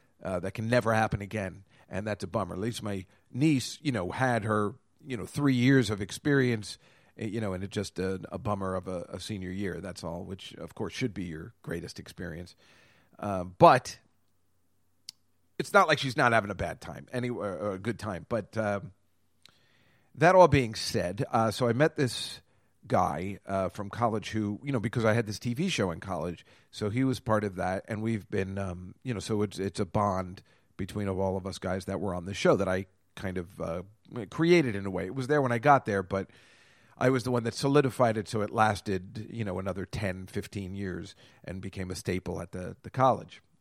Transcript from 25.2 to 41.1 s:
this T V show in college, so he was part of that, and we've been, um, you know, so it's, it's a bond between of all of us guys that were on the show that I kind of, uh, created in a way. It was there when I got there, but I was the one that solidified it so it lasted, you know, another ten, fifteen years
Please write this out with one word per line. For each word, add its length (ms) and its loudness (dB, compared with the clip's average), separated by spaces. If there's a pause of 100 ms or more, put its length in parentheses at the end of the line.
this 140 -8
T 140 -4
V 160 -2
show 220 0
in 80 -6
college, 460 -6 (260)
so 180 -4
he 140 0
was 160 0
part 240 2
of 120 -4
that, 320 -2
and 140 -4
we've 280 -4
been, 280 -2
um, 460 -8
you 100 -4
know, 60 -4
so 220 0
it's, 180 -2
it's 200 -4
a 60 2
bond 560 -2 (360)
between 300 -6
of 120 -2
all 180 0
of 80 -6
us 140 -8
guys 260 -4
that 140 -4
were 160 -2
on 100 -6
the 80 -8
show 220 4
that 120 2
I 200 0 (280)
kind 220 -6
of, 240 -8
uh, 200 -4 (500)
created 440 4
in 100 -4
a 40 -2
way. 160 -4
It 100 -8
was 120 -6
there 140 4
when 100 2
I 80 0
got 260 6
there, 160 0
but 260 -4 (680)
I 120 4
was 140 2
the 80 -2
one 120 0
that 100 -2
solidified 640 4
it 100 -4
so 140 -2
it 80 -2
lasted, 800 0
you 160 -6
know, 140 -4
another 260 -4
ten, 400 -6
fifteen 480 -8
years 420 -8 (300)